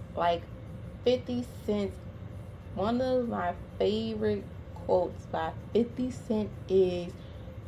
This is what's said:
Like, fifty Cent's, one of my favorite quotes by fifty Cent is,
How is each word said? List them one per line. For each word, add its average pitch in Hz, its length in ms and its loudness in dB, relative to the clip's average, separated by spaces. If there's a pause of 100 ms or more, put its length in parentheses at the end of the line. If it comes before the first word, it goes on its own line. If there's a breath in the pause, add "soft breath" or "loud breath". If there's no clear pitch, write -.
(140)
Like, 170 280 4 (640)
fifty 247 400 2 (200)
Cent's, 202 320 0 (800)
one 226 240 2
of 254 280 4
my 185 260 0 (240)
favorite 214 680 2 (420)
quotes 180 400 2
by 160 260 -2 (200)
fifty 240 400 2
Cent 214 380 0 (180)
is, 180 440 4 (560 loud breath)